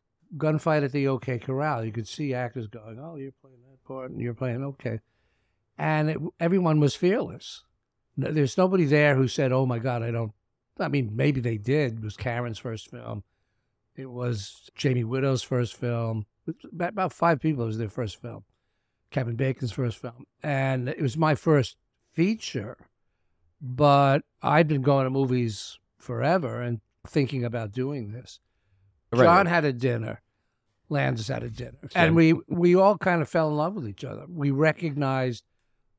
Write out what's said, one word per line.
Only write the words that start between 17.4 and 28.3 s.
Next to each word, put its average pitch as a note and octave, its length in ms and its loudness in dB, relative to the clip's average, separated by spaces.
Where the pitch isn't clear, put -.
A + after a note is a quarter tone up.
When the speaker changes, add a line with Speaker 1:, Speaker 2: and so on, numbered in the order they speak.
Speaker 1:
people. C#3+ 240 0
It A2+ 40 -2
was A2 100 -4
their A2+ 100 -4
first A2 340 -8
film. A2 220 -14
Kevin A#2+ 240 -2
Bacon's C3 380 -2
first B2 260 -4
film. A#2+ 280 -14
And C3+ 440 0
it - 140 -6
was C#3 140 0
my D#3 180 4
first C#3+ 420 2
feature, F3+ 640 -2
but C#3 640 4
I'd D3+ 260 4
been C#3+ 140 0
going C#3 220 4
to B2+ 60 -2
movies B2+ 680 -2
forever B2 640 -2
and A#2+ 180 -4
thinking C3+ 380 0
about A2+ 280 -6
doing B2+ 400 -6
this. - 260 -16